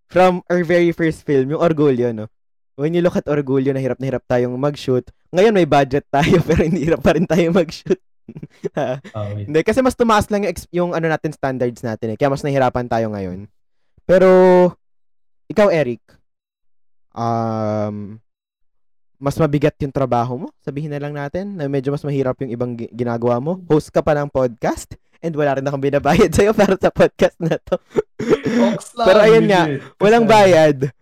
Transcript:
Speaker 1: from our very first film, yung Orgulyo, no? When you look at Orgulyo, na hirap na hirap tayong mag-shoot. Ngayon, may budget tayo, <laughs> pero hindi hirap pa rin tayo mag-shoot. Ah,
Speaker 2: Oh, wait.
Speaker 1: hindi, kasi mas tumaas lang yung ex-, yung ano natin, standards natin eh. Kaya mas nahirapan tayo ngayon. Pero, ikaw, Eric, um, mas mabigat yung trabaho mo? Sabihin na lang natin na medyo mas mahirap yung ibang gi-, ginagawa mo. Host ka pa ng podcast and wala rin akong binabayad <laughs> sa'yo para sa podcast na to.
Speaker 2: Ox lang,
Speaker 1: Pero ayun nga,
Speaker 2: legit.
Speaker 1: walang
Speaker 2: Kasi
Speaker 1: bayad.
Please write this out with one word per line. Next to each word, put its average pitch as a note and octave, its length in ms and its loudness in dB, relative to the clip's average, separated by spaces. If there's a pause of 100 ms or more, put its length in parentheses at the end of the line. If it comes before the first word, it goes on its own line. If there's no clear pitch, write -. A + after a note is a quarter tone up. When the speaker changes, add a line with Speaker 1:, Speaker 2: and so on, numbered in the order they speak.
Speaker 1:
from F3+ 400 2
our F3+ 140 0
very E3+ 320 2
first D#3+ 320 -4
film, C3+ 240 0
yung D3 100 -4
Orgulyo, C#3+ 540 0
no? G#2+ 160 -12 (480)
When D#3 160 -4
you F3 80 0
look F3 160 0
at - 80 -6
Orgulyo, C3+ 480 -2
na C3+ 80 -4
hirap B2 160 -4
na C3 80 -6
hirap B2 180 -6
tayong B2 300 -2
mag-shoot. C3 480 -4 (320)
Ngayon, G#3+ 180 2
may F3+ 140 2
budget C#3 420 0
tayo, E3 340 2
<laughs> - 60 -6
pero E3+ 140 2
hindi D#3+ 240 -2
hirap D#3+ 160 0
pa D#3+ 160 2
rin F3+ 80 0
tayo E3 240 0
mag-shoot. - 480 -2 (760)
Ah, C3+ 280 -6 (120)
Speaker 2:
Oh, G2+ 200 -8
wait. G#2 140 -10
Speaker 1:
hindi, D3+ 160 0
kasi A3 180 0
mas B3+ 140 0
tumaas A3+ 340 2
lang G3+ 160 -2
yung F#3 80 -4
ex-, - 180 -14
yung F3 220 -2
ano E3 140 -2
natin, D#3 240 -2
standards B2+ 500 -4
natin A2 320 -6
eh. G#2+ 40 -6
Kaya D3 120 0
mas C3+ 140 -2
nahirapan B2+ 440 0
tayo A2+ 220 -2
ngayon. G2 400 -10 (560)
Pero, F#3 240 4 (1160)
ikaw, G#3 220 2
Eric, C3+ 320 -2 (1120)
um, A2 1040 -4 (1000)
mas C#3 180 -4
mabigat D3 480 0
yung C#3 80 -6
trabaho B2 480 -2
mo? G#3+ 100 -12 (140)
Sabihin D3 280 -10
na C#3+ 100 -8
lang C#3+ 100 -10
natin F3+ 480 -10
na C#3+ 80 -6
medyo C#3 240 -4
mas C#3+ 140 -6
mahirap C3+ 340 -2
yung C3 140 -8
ibang B2 220 -6
gi-, A#2 160 -10
ginagawa A#2+ 480 -2
mo. D3 140 -4 (140)
Host D3+ 240 0
ka - 80 0
pa D#3 160 0
ng C#3+ 160 -4
podcast C3 640 -4 (240)
and E3 160 -8
wala C#3 240 0
rin C3+ 80 -6
akong C#3 160 -6
binabayad C#3+ 500 2
<laughs> F3+ 40 0
sa'yo G3+ 180 2
para F#3+ 240 2
sa F3 120 0
podcast - 460 0
na D#3+ 220 -4
to. - 160 -6 (960)
Speaker 2:
Ox - 240 -8
lang, A#3 120 0
Speaker 1:
Pero A3 120 6
ayun A3 280 6
nga, F#3+ 200 2
Speaker 2:
legit. C#3+ 160 -8 (160)
Speaker 1:
walang A3+ 260 4
Speaker 2:
Kasi G#3 80 4
Speaker 1:
bayad. D#3+ 460 6 (240)